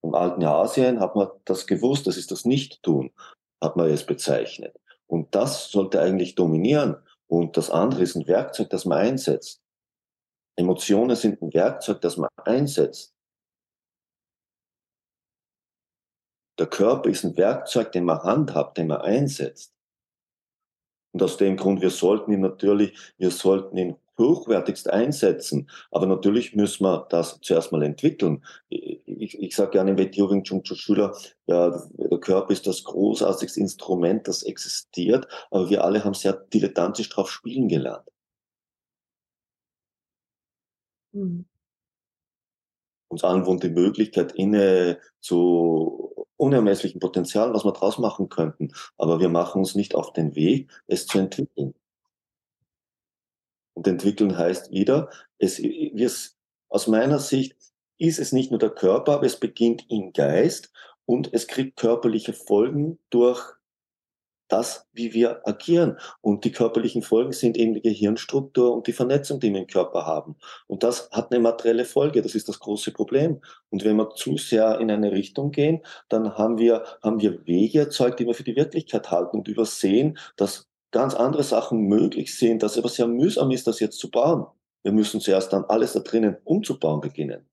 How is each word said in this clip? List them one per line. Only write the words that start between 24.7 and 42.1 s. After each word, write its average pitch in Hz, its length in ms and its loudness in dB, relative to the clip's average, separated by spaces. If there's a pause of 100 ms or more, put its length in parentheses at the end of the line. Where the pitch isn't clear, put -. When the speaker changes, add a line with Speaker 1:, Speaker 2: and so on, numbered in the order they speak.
Speaker 1:
einsetzen. 98 800 0 (220)
Aber 95 160 0
natürlich 101 480 0
müssen 101 300 0
wir 92 240 0
das 85 320 -2
zuerst 82 300 0
mal 78 120 0
entwickeln. 73 600 -2 (260)
Ich, - 360 -10
ich, 107 340 -12
ich 98 160 -8
sag 98 160 0
gerne, 98 200 2
im 95 80 2
W 95 100 2
T 101 140 0
O 95 80 2
Wing 98 120 2
Chun 95 220 -6
Schüler, 98 500 -2 (300)
ja, 87 240 4 (240)
der - 260 -2
Körper 95 320 0
ist 95 140 -2
das 92 180 -4
großartigste - 760 -2
Instrument, 92 680 -2
das - 140 -6
existiert, - 840 -4 (240)
aber 92 180 0
wir 101 140 2
alle 101 200 2
haben 98 120 -2
sehr 95 180 -2
dilettantisch 98 760 -2
drauf - 200 -4
spielen 120 380 -4
gelernt. 67 420 -4 (3000)
Speaker 2:
Mhm. 180 340 -8 (1600)